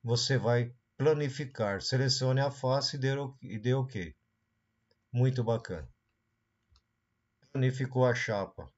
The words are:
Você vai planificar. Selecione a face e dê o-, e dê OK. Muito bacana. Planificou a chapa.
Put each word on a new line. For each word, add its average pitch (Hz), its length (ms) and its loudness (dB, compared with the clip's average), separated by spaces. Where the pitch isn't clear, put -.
Você 120 340 2
vai 120 380 2
planificar. 131 840 0
Selecione 131 600 2
a 139 80 2
face 135 460 -2
e 139 40 -6
dê 135 160 0
o-, 139 260 -6
e 107 180 -10
dê 123 160 2
OK. 107 400 -4
Muito 127 320 2
bacana. 110 440 -4
Planificou 131 540 2
a 120 100 4
chapa. 98 640 -4